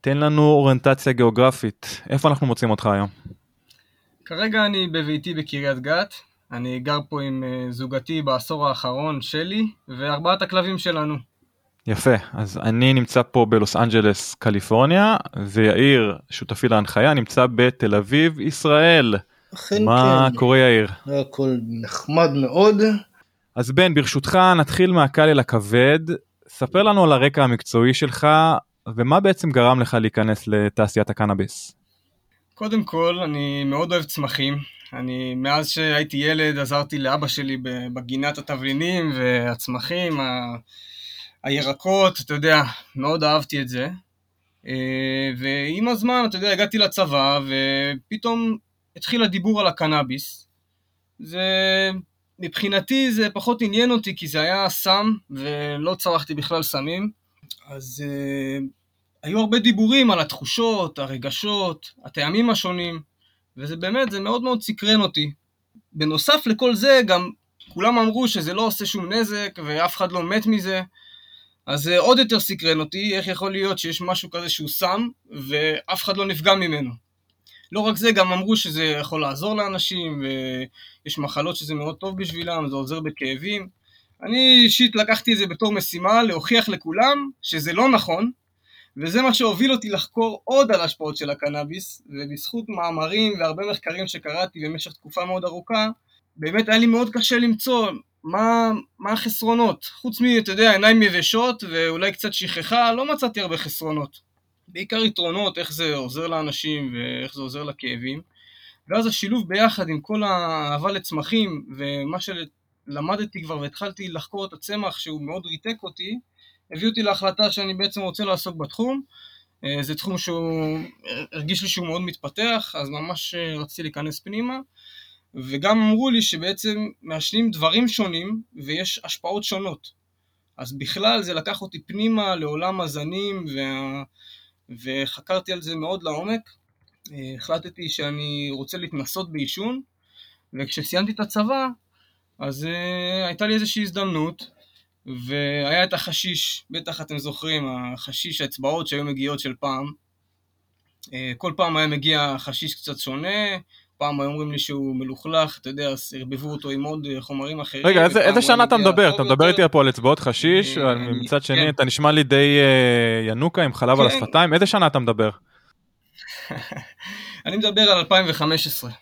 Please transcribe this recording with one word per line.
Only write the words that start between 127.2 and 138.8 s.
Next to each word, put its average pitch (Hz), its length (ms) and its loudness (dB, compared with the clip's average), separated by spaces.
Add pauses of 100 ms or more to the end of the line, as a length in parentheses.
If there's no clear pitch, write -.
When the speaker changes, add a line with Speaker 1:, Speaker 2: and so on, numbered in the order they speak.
Speaker 2:
דברים 170 380 0
שונים 202 540 -4 (220)
ויש 165 400 -6
השפעות 190 400 -6
שונות. 190 440 -8 (680)
אז 131 200 -14
בכלל 208 440 -2
זה 175 120 -8
לקח 190 280 -8
אותי 185 200 -16
פנימה 208 540 -2
לעולם 165 440 -4
הזנים, 175 640 -6 (100)
וה-, 135 480 -8 (840)
וחקרתי 139 680 -6
על 175 100 -8
זה 160 120 -10
מאוד 170 280 -6
לעומק. 180 480 -6 (640)
אה, 135 240 -12
החלטתי 170 520 -8
שאני 147 640 -8
רוצה 135 260 -10
להתנסות 165 540 -10